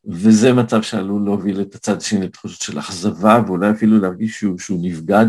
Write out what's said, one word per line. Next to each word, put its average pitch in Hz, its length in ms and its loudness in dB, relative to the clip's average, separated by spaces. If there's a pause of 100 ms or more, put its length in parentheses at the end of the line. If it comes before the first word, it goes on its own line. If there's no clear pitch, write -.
וזה 107 480 4
מצב 117 300 2
שעלול 101 420 -4
להוביל 98 360 -2
את 98 140 -6
הצד 101 220 -4
השני 95 300 -4
לתחושות - 340 -14
של - 180 -8
אכזבה, 95 680 2
ואולי 92 240 0
אפילו 110 280 2
להרגיש 95 400 -4
שהוא, 95 200 -2
שהוא 90 240 -6
נבגד, 90 460 2